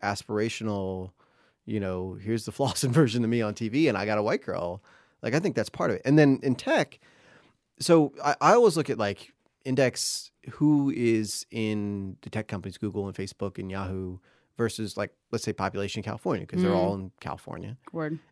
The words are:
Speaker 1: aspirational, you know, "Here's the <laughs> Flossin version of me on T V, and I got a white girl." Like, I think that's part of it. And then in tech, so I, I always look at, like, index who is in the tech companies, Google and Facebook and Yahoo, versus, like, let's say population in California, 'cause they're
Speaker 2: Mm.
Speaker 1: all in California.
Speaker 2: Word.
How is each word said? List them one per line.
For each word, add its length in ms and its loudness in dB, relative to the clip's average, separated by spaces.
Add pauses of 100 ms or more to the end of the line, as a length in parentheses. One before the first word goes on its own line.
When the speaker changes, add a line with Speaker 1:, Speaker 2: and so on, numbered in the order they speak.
Speaker 1:
aspirational, 1080 -4 (560)
you 140 -4
know, 400 -4
"Here's 240 -4
the 80 -10
<laughs> 60 -14
Flossin 320 0
version 340 4
of 60 0
me 120 2
on 120 -2
T 140 -6
V, 200 2
and 100 2
I 80 -2
got 120 0
a 40 0
white 220 0
girl." 380 -6 (400)
Like, 120 -2
I 60 2
think 160 -2
that's 120 0
part 220 -2
of 60 0
it. 80 -10
And 140 6
then 240 8
in 120 0
tech, 440 0 (800)
so 340 6 (120)
I, 160 2
I 140 8
always 220 8
look 120 -2
at, 100 -2
like, 340 -4 (320)
index 680 0 (220)
who 440 4
is 540 0
in 720 -4
the 80 -14
tech 180 -6
companies, 300 -8
Google 280 -4
and 80 -8
Facebook 440 -8
and 120 -8
Yahoo, 460 -6 (400)
versus, 400 -4
like, 160 -6 (180)
let's 140 -4
say 80 -2
population 480 -4
in 40 -12
California, 420 -4
'cause 160 -2
they're 100 4
Speaker 2:
Mm. 40 4
Speaker 1:
all 180 2
in 160 -8 (100)
California. 560 -10 (160)
Speaker 2:
Word. 260 -6 (140)